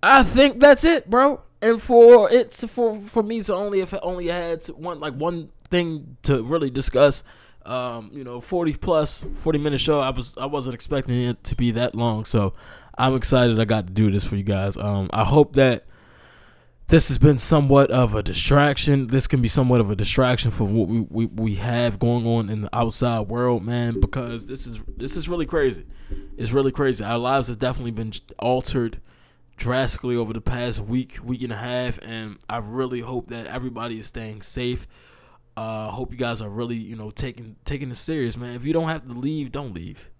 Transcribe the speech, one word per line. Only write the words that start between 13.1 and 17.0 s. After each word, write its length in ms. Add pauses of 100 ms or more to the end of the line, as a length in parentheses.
excited 460
I 60
got 200
to 60
do 180
this 140
for 100
you 80
guys. 340
Um, 360
I 100
hope 300
that 320 (1040)
this 200